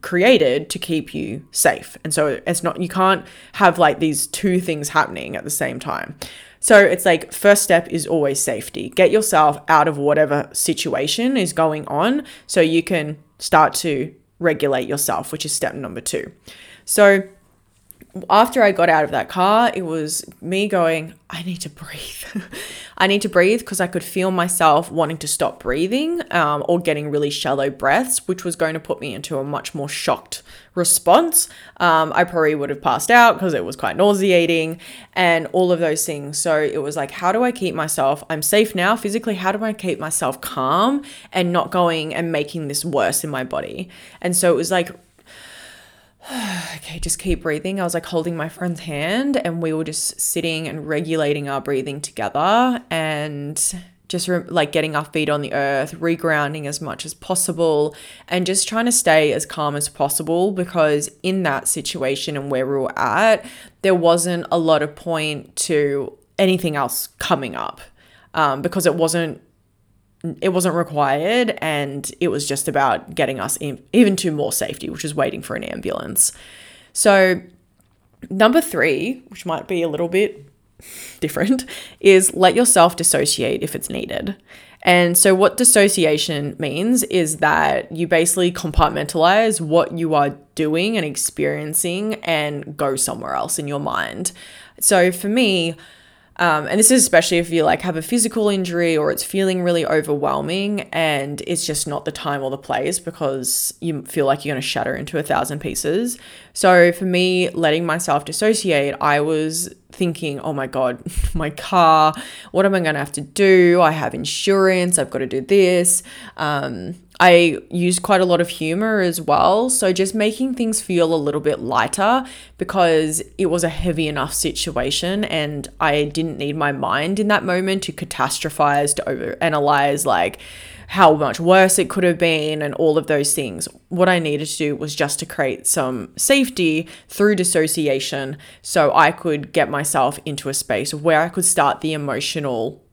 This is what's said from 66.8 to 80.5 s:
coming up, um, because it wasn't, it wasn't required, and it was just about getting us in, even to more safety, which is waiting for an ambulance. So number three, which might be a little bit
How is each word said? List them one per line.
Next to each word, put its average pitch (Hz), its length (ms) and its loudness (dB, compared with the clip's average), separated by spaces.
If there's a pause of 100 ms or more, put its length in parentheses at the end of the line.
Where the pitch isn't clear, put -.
coming 135 360 -2
up, 57 260 -8 (540)
um, 143 280 0
because 175 240 -2
it 170 80 4
wasn't, 165 460 -2 (1000)
it 190 100 0
wasn't 175 240 0
required, 165 840 0
and 143 500 -4 (100)
it 175 80 0
was 143 200 -4
just 139 200 -4
about 127 460 -2
getting 135 260 -2
us 101 180 -4
in, 143 240 -8 (100)
even 196 240 6
to 180 140 -2
more 147 220 -4
safety, - 380 -6
which - 140 -12
is 147 100 -8
waiting 139 280 -2
for - 140 -8
an - 80 -8
ambulance. - 680 -4 (600)
So 190 500 4 (880)
number 220 300 4
three, 165 680 -2
which - 180 -14
might 165 220 -6
be 180 140 -2
a 170 60 -2
little 160 200 -4
bit 190 380 -2 (720)